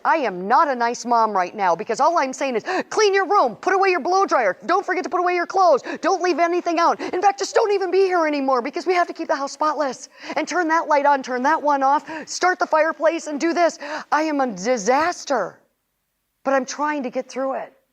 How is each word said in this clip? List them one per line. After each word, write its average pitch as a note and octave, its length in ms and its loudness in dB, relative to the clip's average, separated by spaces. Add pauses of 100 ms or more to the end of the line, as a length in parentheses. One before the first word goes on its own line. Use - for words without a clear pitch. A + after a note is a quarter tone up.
I C#4+ 120 2
am F#3 320 -2
not C#4+ 200 4
a C#4 60 0
nice A#3+ 300 -4
mom A3+ 280 2
right F3+ 220 0
now F#3+ 200 2
because G3+ 260 -4
all E4 180 4
I'm C#4 140 0
saying C4 240 -4
is, G#3 80 -2 (260)
Clean G#4 240 2
your G4 120 2
room, D4+ 300 2
put - 180 -2
away G4 160 2
your F4+ 100 2
blow F#4 260 2
dryer, B3 300 2 (100)
don't F4+ 180 0
forget F4+ 200 -4
to D4+ 60 -6
put F4+ 100 -2
away F4+ 140 0
your F4 120 0
clothes, F4+ 360 4 (180)
don't E4+ 220 0
leave F4 160 0
anything E4+ 400 0
out. D#4 220 2
In - 220 -6
fact, G4+ 160 2
just - 160 -6
don't G#4+ 180 2
even F#4+ 180 0
be F#4 100 2
here F4+ 260 2
anymore C4+ 360 0
because C#4+ 240 -6
we F#4 80 0
have F4 120 2
to F4 60 -12
keep E4 160 -10
the D#4+ 80 0
house C#4 160 -6
spotless. D4 560 -4 (280)
And D#4 100 -2
turn E4 220 -2
that D#4+ 200 0
light C#4+ 180 4
on, C#4+ 160 4
turn B3+ 220 -6
that D4+ 180 2
one C#4+ 200 0
off, C#4 260 2 (200)
start F4+ 300 -2
the F4+ 80 -2
fireplace D#4 600 0
and D4+ 140 -6
do E4 120 0
this. E4 260 0 (340)
I D4 100 2
am D#4 180 -2
a C4 80 2
disaster, A#3+ 1120 -2 (840)
but C4+ 100 -2
I'm C4 100 2
trying - 400 -4
to B3 60 -6
get B3+ 180 -8
through C4+ 260 -6
it. G#3+ 180 -10 (200)